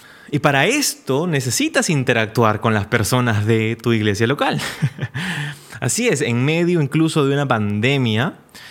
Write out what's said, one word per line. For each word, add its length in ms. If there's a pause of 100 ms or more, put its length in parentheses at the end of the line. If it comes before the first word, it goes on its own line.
(300)
Y 100
para 260
esto 600
necesitas 640
interactuar 680
con 140
las 120
personas 600
de 360
tu 120
iglesia 340
local. 320 (560)
<laughs> 640
Así 280
es, 140
en 220
medio 380
incluso 440
de 80
una 140
pandemia, 920 (320)